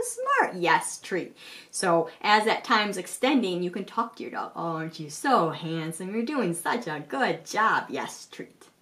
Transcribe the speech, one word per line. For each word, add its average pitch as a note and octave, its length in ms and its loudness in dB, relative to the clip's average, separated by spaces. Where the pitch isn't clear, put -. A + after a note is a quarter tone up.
smart." B4+ 520 2
Yes, E3 440 2
treat. - 360 -4
So E3 380 2
as G#3 240 6
that G#3+ 180 2
time's G#3 340 2
extending, F#3+ 680 2
you F3+ 80 -2
can F#3+ 140 -6
talk A#3 300 -4
to - 60 -12
your A#2 100 -10
dog. A3 240 -6
"Oh, E3 200 -4
aren't D#3+ 240 -6
you D3+ 100 -8
so G3 400 2
handsome? D#3+ 640 -6
You're A3+ 80 0
doing A#3 320 0
such B3 320 -4
a D3+ 240 -6
good G#3+ 340 -2
job." G3 460 2
Yes, - 420 -8
treat. - 340 -16